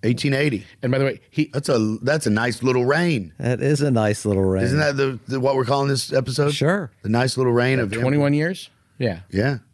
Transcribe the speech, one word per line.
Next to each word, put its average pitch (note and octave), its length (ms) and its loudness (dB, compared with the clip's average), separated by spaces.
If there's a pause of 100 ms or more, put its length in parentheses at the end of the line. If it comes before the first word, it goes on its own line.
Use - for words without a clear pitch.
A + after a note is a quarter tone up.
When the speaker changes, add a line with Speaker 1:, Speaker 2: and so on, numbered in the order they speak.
Speaker 1:
Eighteen B2 320 0
eighty. C3+ 300 -2 (180)
Speaker 2:
And B2 100 -2
by C3+ 60 0
the C#3 60 2
way, C3+ 160 -2 (100)
he D3+ 220 -2
Speaker 1:
That's D3 160 -4
a, A2 340 2
that's D3 240 0
a A#2 40 2
nice A2+ 320 -2
little B2+ 220 2
reign. C#3 540 0
Speaker 3:
That A#2+ 240 -2
is C#3 200 2
a D3 80 0
nice G#2+ 340 2
little G2 200 2
reign. F#2+ 200 2
Speaker 1:
Isn't B2+ 140 2
that D3 180 0
the, C3+ 220 0 (100)
the, C3+ 120 -2
what C3+ 160 2
we're C3 80 0
calling C#3 240 0
this C3+ 240 -2
episode? C3+ 400 0
Speaker 3:
Sure. D#3 380 0 (120)
Speaker 1:
The G2+ 60 -6
nice A#2 280 2
little B2+ 160 2
reign B2 260 2
of A2 140 -2
Speaker 2:
Twenty-one C#3+ 420 2
years? E3 360 -4 (280)
Yeah. G2+ 220 -2 (100)
Speaker 1:
Yeah. A#2 280 0 (160)